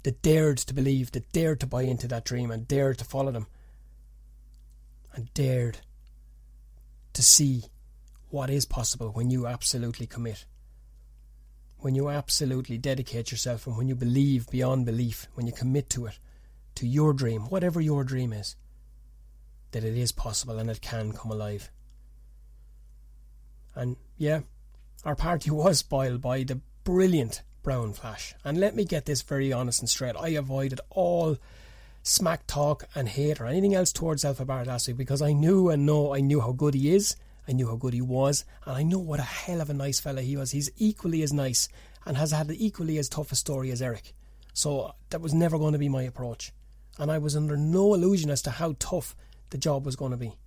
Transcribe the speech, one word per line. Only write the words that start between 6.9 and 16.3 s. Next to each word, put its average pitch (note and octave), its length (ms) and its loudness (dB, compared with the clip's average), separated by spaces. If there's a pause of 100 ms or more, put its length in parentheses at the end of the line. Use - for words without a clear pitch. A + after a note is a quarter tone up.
to - 80 -2
see C3 440 6 (640)
what C3+ 200 -4
is C#3 160 0
possible A#2 440 -2
when A#2 200 0
you B2+ 160 0
absolutely A#2+ 600 -4
commit. A#2 380 -8 (1300)
When C3+ 160 -2
you C#3 160 0
absolutely C3 720 -2
dedicate B2 500 -4
yourself A#2+ 380 -6
and A2+ 100 -4
when C3 100 0
you C3+ 60 0
believe B2+ 560 2
beyond B2+ 380 0
belief, A#2 480 -2
when A#2+ 100 -4
you A#2+ 80 -4
commit C3 380 -2
to A#2+ 160 -4
it, G#2 100 -12 (560)